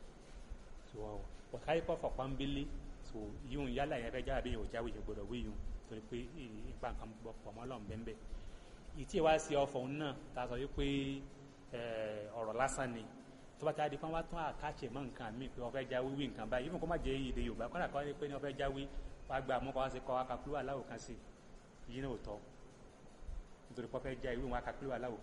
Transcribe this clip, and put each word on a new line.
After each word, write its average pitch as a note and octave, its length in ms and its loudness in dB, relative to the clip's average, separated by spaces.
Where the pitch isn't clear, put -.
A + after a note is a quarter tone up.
So, G#2+ 340 -4
ọ̀tá D3 240 10
yìí E3 120 8
kọ́ E3+ 100 6
fọ̀ - 180 4
pọ́nbélé. C#3 500 4
So, - 160 -4
yíyún C#3 220 2
yálà C#3+ 280 4
yẹn A#2 140 -2
fẹ́ B2+ 120 2
jáwé C3 160 4
àbí A#2+ 100 2
yẹn A#2 100 2
ò G#2 100 0
jáwé, A#2 180 0
yẹn G#2+ 160 -2
gbọ́dọ̀ G#2 240 -2
wí A#2+ 100 -2
yíyún. G#2+ 180 -2
Torí A2 160 -6
pé A2+ 160 -6
ipa B2 220 -2
nǹkan A2+ 180 -4
bọ̀ A2+ 100 -8
pọ̀ G#2+ 80 -8
mọ́ A2+ 120 -8
Ọlọ́run B2 220 -6
bẹ́ẹ̀ G#2+ 180 -4
bẹ́ẹ̀. A2 120 -6
Ìtí C#3 200 0
ẹ̀ E3 40 6
wá D#3+ 160 10
sí D3+ 160 2
ọ̀fọ̀ C#3 240 6
òun C3 200 0
náà, D3 160 0
ta B2 140 0
sọ B2 60 -2
wípé, C#3 680 2
eh, A2 600 -2
ọ̀rọ̀ A2 220 0
lásán C3 380 4
ni. A2+ 100 -4
Tó D3 80 2
bá D#3 60 6
ti D3+ 100 0
á D3+ 60 6
di - 80 0
pé - 100 -2
wọ́n D#3+ 60 0
wá E3 100 2
tún F3 160 -2
àkáàtì D3+ 480 -2
ẹ̀ A2 60 -2
mọ́ C3+ 120 -2
nǹkan A#2 340 -6
mi, C3 100 -4
pé B2+ 120 -6
wọ́n A#2+ 120 -2
fẹ́ C3+ 180 0
jáwé B2+ 260 4
wí C#3+ 120 2
nǹkan A2+ 200 -4
báyìí. B2+ 180 2
Even F3 140 -2
kó E3 60 0
má E3+ 100 2
jẹ́ C3+ 180 2
èdè A#2+ 160 2
Yorùbá, A2 220 0
kọ́nà E3 220 0
kọ́ C#3 140 2
ni C#3+ 100 0
pé D3 140 -2
wọ́n C#3 120 -2
fẹ́ C#3 180 -2
jáwé, C#3 240 2
wọ́n C3+ 80 2
á C3+ 60 4
gba B2+ 140 4
àmọ́ C3 160 2
kọ́ C3 100 4
wá C3 80 2
sí B2+ 100 -4
kọ́ B2+ 140 0
wá B2+ 120 4
ka B2 100 0
kúrò C#3+ 220 -2
aláwọ̀ C3 300 -2
kan A#2+ 100 -6
sí. A#2 160 -8
Yìí A#2+ 140 -2
náà C3+ 80 0
ò A2 140 0
tọ́. G#2+ 140 -4
Nítorí A#2 240 -6
pé - 100 -2
ó - 20 0
fẹ́ C3 200 -2
já B2+ 120 0
irú A#2+ 160 0
wọn, B2 100 2
aka A#2+ 140 -2
pé C#3 140 -4
wà B2+ 120 0
láwù A#2+ 240 -2